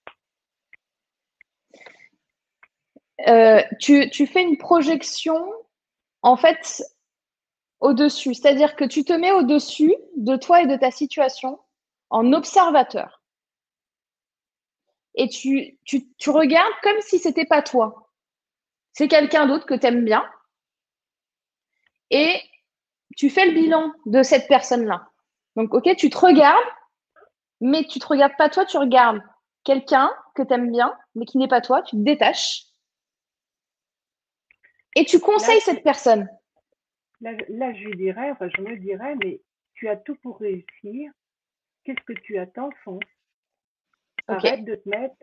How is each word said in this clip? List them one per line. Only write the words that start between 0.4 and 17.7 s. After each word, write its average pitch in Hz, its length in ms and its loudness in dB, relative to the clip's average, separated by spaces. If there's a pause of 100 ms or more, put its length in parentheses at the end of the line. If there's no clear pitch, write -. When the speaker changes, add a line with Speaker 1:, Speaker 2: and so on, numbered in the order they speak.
Speaker 1:
Euh, 226 320 8 (200)
tu, 285 300 4
tu 285 160 -2
fais 370 160 0
une 339 160 0
projection, 330 920 -2 (680)
en 247 140 6
fait, - 460 0 (1000)
au-dessus. 269 540 0
C'est-à-dire 294 420 2
que 294 80 -2
tu 277 200 -4
te 349 80 -2
mets 349 200 0
au-dessus 302 640 2 (220)
de 254 200 -2
toi 349 260 4
et 302 40 2
de 269 100 -2
ta 254 160 0
situation 269 680 -6 (520)
en 233 220 2
observateur. 320 880 0 (1900)
Et 262 140 -2
tu, - 560 -6
tu, - 300 -6
tu - 160 -6
regardes 320 420 2 (100)
comme 415 180 0
si 381 180 -2
c'était 320 260 -2
pas 302 180 2
toi. 220 460 -4 (840)